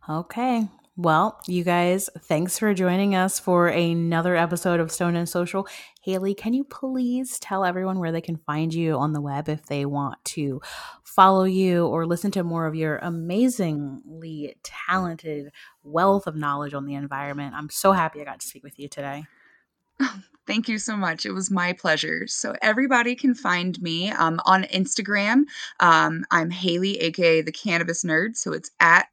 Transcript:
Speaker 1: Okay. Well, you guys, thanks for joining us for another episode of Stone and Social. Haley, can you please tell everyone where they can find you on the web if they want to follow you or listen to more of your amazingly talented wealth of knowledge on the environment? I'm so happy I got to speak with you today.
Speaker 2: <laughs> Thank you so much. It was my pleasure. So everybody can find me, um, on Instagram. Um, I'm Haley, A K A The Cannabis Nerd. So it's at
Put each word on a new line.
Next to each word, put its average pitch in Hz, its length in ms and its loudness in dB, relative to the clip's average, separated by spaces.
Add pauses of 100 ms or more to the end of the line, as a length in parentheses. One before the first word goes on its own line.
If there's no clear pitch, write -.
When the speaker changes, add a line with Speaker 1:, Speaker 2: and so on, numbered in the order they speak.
Speaker 1:
Okay. 220 600 -2 (320)
Well, 170 460 4
you 180 160 -2
guys, 175 480 2 (120)
thanks 175 360 -2
for 214 160 2
joining 185 400 2
us 185 240 2
for 175 300 4
another 170 640 2
episode 170 460 2
of 160 100 -2
Stone 175 240 0
and 170 140 -2
Social. 180 400 -4 (340)
Haley, 190 320 -2
can 220 200 -4
you 277 100 0
please 254 760 -4
tell 190 260 -2
everyone 185 360 -2
where 165 100 -2
they 165 100 -2
can 165 180 -6
find 160 360 -2
you 160 220 0
on 147 160 0
the 147 80 -2
web 143 280 -4
if 151 180 -6
they 143 200 -4
want 139 380 -4
to 139 360 -4 (440)
follow 190 400 6
you 185 420 4
or 160 180 0
listen 175 280 -2
to 190 100 -2
more 165 240 -2
of 156 80 -2
your 156 220 -2
amazingly 165 1700 -2
talented 165 880 -6 (320)
wealth 190 420 2
of 156 80 -6
knowledge 147 400 -4
on 139 100 -6
the 143 100 -8
environment? 143 600 -8
I'm 151 160 -10
so - 220 4
happy 160 280 0
I 147 40 -14
got 139 160 -14
to - 80 -12
speak - 160 -20
with 139 160 -20
you 143 80 -12
today. 143 360 -10 (760)
Speaker 2:
<laughs> 269 60 2 (420)
Thank 214 180 -2
you 220 120 -2
so 214 180 -6
much. 175 300 -4
It 202 60 -6
was 190 180 -4
my 180 240 0
pleasure. 156 520 -2
So - 360 -6
everybody 240 520 2
can 247 200 2
find 180 480 -2
me, 170 280 -2
um, 165 360 0
on 190 180 6
Instagram. 202 800 2 (360)
Um, 160 520 4
I'm 170 200 2
Haley, 185 500 -2
A 165 120 0
K 165 280 4
A - 20 -4
The 156 100 -6
Cannabis 170 500 -2
Nerd. 180 320 0
So 165 200 -6
it's 160 160 -10 (100)
at 175 320 6